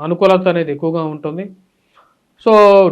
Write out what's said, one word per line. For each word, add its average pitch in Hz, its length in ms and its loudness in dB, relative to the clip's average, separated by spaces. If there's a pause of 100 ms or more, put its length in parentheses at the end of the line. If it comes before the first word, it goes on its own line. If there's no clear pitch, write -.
అనుకూలత 185 460 -2
అనేది 170 240 -4
ఎక్కువగా 160 320 -8
ఉంటుంది. 156 480 -12 (960)
So 220 60 4 (380)